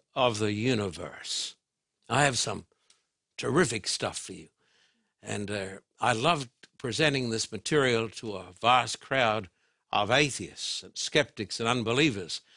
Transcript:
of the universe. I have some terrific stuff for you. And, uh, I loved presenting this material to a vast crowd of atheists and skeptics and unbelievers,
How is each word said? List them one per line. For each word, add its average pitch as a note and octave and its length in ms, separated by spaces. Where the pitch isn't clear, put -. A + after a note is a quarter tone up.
of B2 240
the G#2+ 140
universe. G#2 1000
I C3 160
have B2+ 140
some F#2+ 260
terrific A#2 500
stuff - 320
for - 140
you. E2 160
And, G#2 280
uh, G2+ 160
I A#2+ 120
loved C#3 360
presenting C3 520
this A2 200
material A#2 600
to G#2+ 260
a F#2 240
vast A#2+ 400
crowd A2 480
of G#2 200
atheists B2 760
and - 120
skeptics - 600
and A2+ 100
unbelievers, A#2+ 720